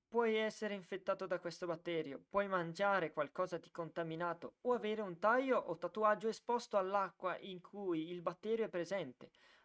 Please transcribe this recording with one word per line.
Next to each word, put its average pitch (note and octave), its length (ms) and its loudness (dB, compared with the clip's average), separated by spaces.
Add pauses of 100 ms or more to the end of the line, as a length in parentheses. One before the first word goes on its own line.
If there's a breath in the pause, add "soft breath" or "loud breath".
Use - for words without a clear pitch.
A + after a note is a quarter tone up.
puoi A3+ 280 2
essere G#3+ 380 -2
infettato F#3+ 520 -4
da F3 120 0
questo F3 280 -6
batterio. D#3+ 640 -4
Puoi G3+ 200 2
mangiare F3+ 640 2
qualcosa E3 460 -2
di - 120 -14
contaminato E3 920 -4
o B3 100 2
avere G#3+ 300 0
un F3 180 -8
taglio B3 380 6
o E3+ 200 0
tatuaggio G#3+ 500 2
esposto A3+ 480 -2
all'acqua F#3 600 0
in F#3 220 -10
cui F3 500 -4
il F3 120 -8
batterio G#3+ 420 -2
è G3 40 -2
presente", E3+ 600 -4 (340 soft breath)